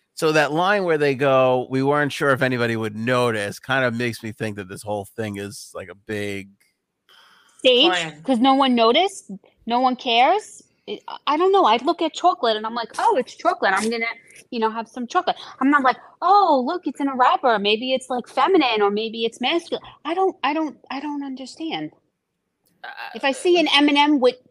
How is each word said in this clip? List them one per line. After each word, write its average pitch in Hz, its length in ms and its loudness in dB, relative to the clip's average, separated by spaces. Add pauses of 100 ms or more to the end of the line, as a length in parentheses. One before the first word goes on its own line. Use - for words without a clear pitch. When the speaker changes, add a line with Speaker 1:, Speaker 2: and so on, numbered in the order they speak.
(140)
Speaker 1:
So 160 160 -2
that 147 220 2
line 185 320 0
where 165 120 0
they 143 200 2
go, 131 540 2
"We 131 120 0
weren't 143 300 2
sure 147 180 0
if 127 100 2
anybody 120 360 0
would 110 200 -4
notice," 113 600 -2
kind 131 260 -2
of 117 100 0
makes 117 280 -6
me 113 80 -10
think 107 260 -8
that 95 120 -12
this 98 140 -16
whole 104 220 -6
thing 104 340 -8
is, - 360 -12
like, 90 140 -12
a 87 80 -16
big 101 540 -8 (1080)
Speaker 2:
Stage? 262 320 4
Speaker 3:
Plan. 160 320 -4
Speaker 2:
'Cause 254 160 0
no 269 160 4
one 269 200 2
noticed? 247 560 2 (360)
No 240 140 -2
one 254 160 0
cares? 269 680 0 (240)
It, 208 220 -12
I, - 80 -14 (120)
I - 100 0
don't 381 140 2
know. 381 120 4
I'd 240 180 2
look 330 200 -2
at 320 100 -4
chocolate 226 440 0
and 214 100 -6
I'm 226 80 -6
like, 233 240 -8
"Oh, 392 180 2
it's - 180 -4
chocolate. 320 400 0
I'm 214 160 0
gonna, 233 140 -4 (460)
you 240 80 -6
know, 220 120 2
have 226 160 -8
some 247 200 -12
chocolate." 339 300 -2 (240)
I'm 269 100 4
not 285 120 4
like, - 140 2 (240)
"Oh, 349 460 4
look, 349 200 -6
it's 285 140 -8
in 277 80 -2
a 269 80 -4
wrapper. 254 420 4
Maybe 220 360 0
it's, 254 160 -4
like, 247 180 -6
feminine 262 540 2
or 202 80 2
maybe 226 340 -4
it's 226 160 -6
masculine." 285 420 -4 (220)
I 302 100 -6
don't, 381 300 0
I 277 80 0
don't, 320 240 -6 (140)
I 269 100 -8
don't 285 240 -8
understand. 269 680 -10 (880)
Speaker 3:
Uh, - 60 -16 (260)
Speaker 2:
If 226 100 -12
I 277 80 2
see 349 260 2
an 311 160 2
M 294 140 4
and 285 80 2
M 294 240 4
with, 247 160 2 (140)